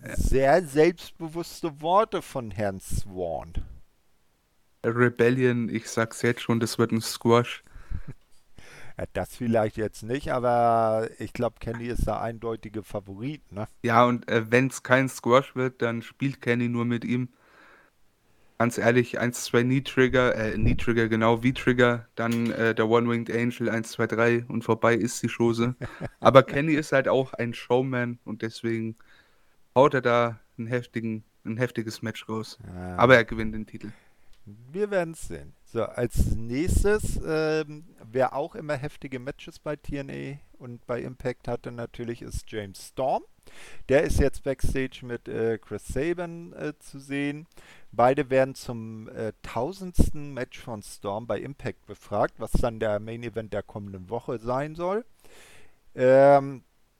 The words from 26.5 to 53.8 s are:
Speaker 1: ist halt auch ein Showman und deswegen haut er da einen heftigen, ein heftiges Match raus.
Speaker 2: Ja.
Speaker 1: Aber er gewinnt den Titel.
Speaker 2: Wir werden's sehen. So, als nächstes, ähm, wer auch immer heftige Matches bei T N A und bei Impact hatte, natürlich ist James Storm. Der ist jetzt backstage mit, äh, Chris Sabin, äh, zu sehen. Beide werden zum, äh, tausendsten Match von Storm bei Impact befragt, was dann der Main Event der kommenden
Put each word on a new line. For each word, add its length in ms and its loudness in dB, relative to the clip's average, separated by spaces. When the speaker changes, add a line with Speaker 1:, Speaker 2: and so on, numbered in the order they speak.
Speaker 1:
ist 180 -2
halt 160 2
auch 260 2
ein 200 -4
Showman 720 -2
und 180 -10
deswegen 540 -6
haut 220 6
er 60 0
da 380 2
einen 80 -8
heftigen, 560 -6
ein 120 -6
heftiges 460 -4
Match 260 -8
raus. 380 -8
Speaker 2:
Ja. 300 -10
Speaker 1:
Aber 180 10
er 80 8
gewinnt 320 -6
den 100 -8
Titel. 240 -14
Speaker 2:
Wir 460 -6
werden's 360 -2
sehen. 260 -12
So, 180 -2
als 520 2
nächstes, 880 0
ähm, 600 -2
wer 240 0
auch 200 -6
immer 200 -6
heftige 440 -10
Matches 400 -14
bei 180 -8
T 200 -8
N 120 -8
A 280 -10
und 280 -16
bei 160 -4
Impact 460 -8
hatte, 240 -6
natürlich 520 -10
ist 280 -10
James 380 -10
Storm. 340 -2
Der 160 6
ist 160 2
jetzt 240 2
backstage 640 -2
mit, 240 -10
äh, 300 -2
Chris 280 -12
Sabin, 640 -6
äh, 260 -8
zu 200 -18
sehen. 480 -6
Beide 380 2
werden 260 2
zum, 540 -12
äh, 220 -8
tausendsten 880 0
Match 260 -10
von 220 -12
Storm 460 -8
bei 120 -4
Impact 460 -10
befragt, 540 -4
was 120 -10
dann 280 2
der 200 0
Main 240 -10
Event 300 -8
der 100 -4
kommenden 460 -12